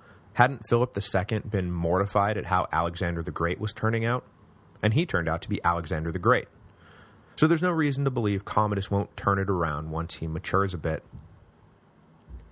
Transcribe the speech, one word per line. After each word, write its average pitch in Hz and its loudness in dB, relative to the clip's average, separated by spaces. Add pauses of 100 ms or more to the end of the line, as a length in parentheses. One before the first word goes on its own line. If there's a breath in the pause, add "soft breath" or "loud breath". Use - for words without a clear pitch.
(340 loud breath)
hadn't 135 4
Philip 120 2
the - -4
Second 101 -2
been 90 0
mortified 98 2
at 87 -6
how 92 2
Alexander 85 0
the 80 -6
Great 85 -2
was 107 -4
turning 113 -2
out? 123 -2 (580)
And 107 4
he 160 2
turned 87 -2
out 80 -2
to - -12
be 104 -4
Alexander 82 -2
the 85 -4
Great. 110 2 (880 loud breath)
So 160 6
there's 160 2
no 180 2
reason 147 0
to 139 2
believe 107 0
Commodus 104 0
won't 101 -2
turn 101 2
it 95 -2
around 80 -2
once 80 -6
he 82 -6
matures 90 -2
a 87 -8
bit. 80 -4 (1500 loud breath)